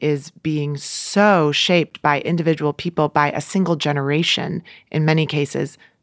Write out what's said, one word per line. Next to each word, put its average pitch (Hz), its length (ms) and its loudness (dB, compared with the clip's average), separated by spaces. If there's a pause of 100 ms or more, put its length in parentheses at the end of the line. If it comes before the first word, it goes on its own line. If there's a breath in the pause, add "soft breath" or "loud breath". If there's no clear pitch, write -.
is 147 300 -2
being 147 480 -4
so 185 720 2
shaped 170 480 0
by 147 220 2
individual 156 500 0
people, 160 380 -2
by 147 200 2
a - 120 -6
single 170 340 0
generation 143 840 -2 (280 loud breath)
in 156 140 0
many 160 220 2
cases, 143 500 -4 (260 soft breath)